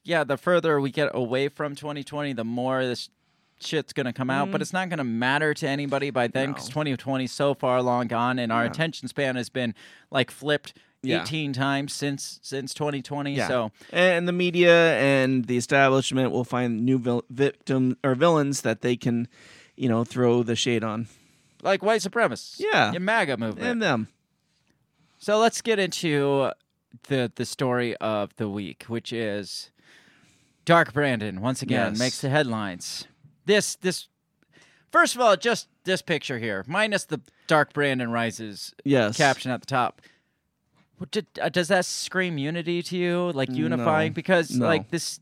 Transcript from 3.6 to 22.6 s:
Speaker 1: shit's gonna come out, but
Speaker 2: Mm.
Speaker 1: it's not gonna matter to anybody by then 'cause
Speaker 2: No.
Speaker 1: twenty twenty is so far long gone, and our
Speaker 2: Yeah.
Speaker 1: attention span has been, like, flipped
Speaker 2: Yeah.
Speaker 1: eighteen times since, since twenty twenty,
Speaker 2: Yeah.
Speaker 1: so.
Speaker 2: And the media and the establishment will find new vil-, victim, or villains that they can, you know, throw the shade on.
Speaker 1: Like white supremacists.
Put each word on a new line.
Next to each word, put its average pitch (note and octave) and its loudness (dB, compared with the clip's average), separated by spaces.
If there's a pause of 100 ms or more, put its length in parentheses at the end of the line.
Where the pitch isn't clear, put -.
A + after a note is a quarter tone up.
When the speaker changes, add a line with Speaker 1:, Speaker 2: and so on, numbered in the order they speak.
Speaker 1:
shit's - -4
gonna B2+ -2
come B2+ -4
out, C#3 0
but - 0
Speaker 2:
Mm. - -2
Speaker 1:
it's - -8
not F#3 -2
gonna D#3 -4
matter C3 0
to D#3 -6
anybody C#3 -2
by B2 2
then C3+ -2
'cause C3+ -10
Speaker 2:
No. B2 -12
Speaker 1:
twenty D3+ -2
twenty C3 -4
is A#2+ -6
so C#3+ 0
far B2+ 2
long B2 0
gone, A#2+ 0
and A#2 -2
our A#2 2
Speaker 2:
Yeah. A#2 -2
Speaker 1:
attention D3+ -4
span C3+ -2
has A#2+ -6
been, B2 -4 (360)
like, C3 0
flipped - -4 (280)
Speaker 2:
Yeah. B2 -2
Speaker 1:
eighteen C#3+ -4
times C#3 -2
since, - -8
since C3+ -8
twenty D3 -4
twenty, C#3+ -6
Speaker 2:
Yeah. B2 0
Speaker 1:
so. A#2+ -2 (180)
Speaker 2:
And F3 2
the F3+ 0
media E3+ 6
and C3 4
the B2 0
establishment C3+ 4
will B2 0
find A#2+ -2
new C3 4
vil-, A#2+ -2
victim, C3 0
or C3+ 4
villains C#3+ 2
that A2+ -2
they B2 2
can, A#2+ -2 (480)
you C3 0
know, A2+ 2
throw A#2+ 2
the A2+ -2
shade A#2 0
on. A2 -4 (560)
Speaker 1:
Like F#3+ 0
white G#3+ 2
supremacists. F#3 -2